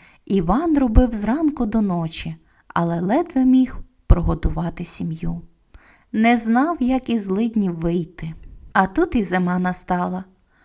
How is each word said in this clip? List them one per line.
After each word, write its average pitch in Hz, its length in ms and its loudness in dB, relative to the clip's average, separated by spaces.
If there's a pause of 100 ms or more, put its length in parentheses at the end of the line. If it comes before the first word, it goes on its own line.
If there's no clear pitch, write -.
(240)
Іван 220 540 2
робив 247 360 4
зранку 254 520 -2
до 220 160 0
ночі, 165 540 -4 (320)
але 170 320 -2
ледве 262 440 0
міг 254 320 4 (320)
прогодувати 165 760 2
сім'ю. 170 560 -6 (720)
Не 226 240 4
знав, 247 440 0
як 254 300 0
із 208 180 -2
лидні 208 420 0
вийти. 165 640 -4 (380)
А 190 140 4
тут 320 300 0
і 220 60 2
зима 180 360 0
настала. 180 680 -4 (400)